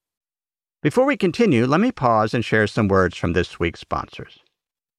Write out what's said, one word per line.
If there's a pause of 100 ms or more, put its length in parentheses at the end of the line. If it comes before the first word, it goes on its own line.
(840)
Before
we
continue,
let
me
pause
and
share
some
words
from
this
week's
sponsors. (580)